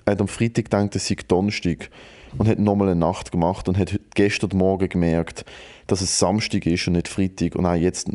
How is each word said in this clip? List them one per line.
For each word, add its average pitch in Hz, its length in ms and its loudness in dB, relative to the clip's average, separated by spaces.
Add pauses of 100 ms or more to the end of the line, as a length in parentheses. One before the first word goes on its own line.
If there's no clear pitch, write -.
er 101 80 2
hat 98 80 0
am 98 80 0
Freitag 117 360 -2
gedacht, 101 300 0
es 95 120 -4
sei 98 80 0 (120)
Donnerstag. 90 600 0 (480)
Und 107 100 2
hat 113 120 2
nochmal 101 300 2
eine 87 100 2
Nacht 82 320 -2
gemacht 87 360 0
und 92 100 0
hat 98 220 0 (140)
gestern 101 440 2
Morgen 95 300 2
gemerkt, 82 580 0 (420)
dass 92 140 0
es - 180 -2
Samstag 95 480 0
ist 85 200 0
und 90 60 0
nicht 87 140 0
Freitag. 95 480 -2
Und 90 100 0
er 87 100 2
jetzt 87 400 0